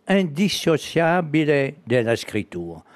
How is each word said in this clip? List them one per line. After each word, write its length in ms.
indissociabile 1800
della 320
scrittura. 680